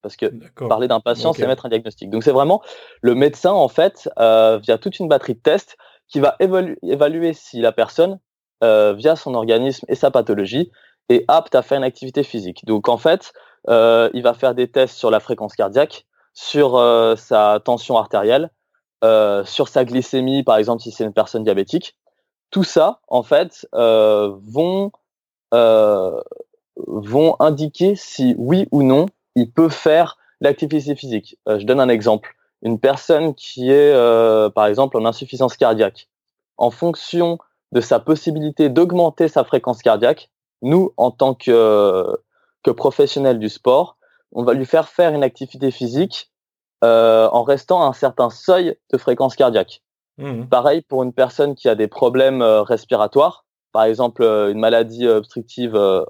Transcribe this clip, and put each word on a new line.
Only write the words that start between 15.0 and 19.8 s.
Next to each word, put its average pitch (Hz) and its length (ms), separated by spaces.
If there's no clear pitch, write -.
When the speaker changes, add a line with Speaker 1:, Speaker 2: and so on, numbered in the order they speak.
Speaker 1:
la 107 80
fréquence 107 340
cardiaque, 107 520
sur, 139 420
euh, 117 380
sa 107 500
tension 120 320
artérielle, 113 540
euh, 107 400
sur - 240
sa 131 160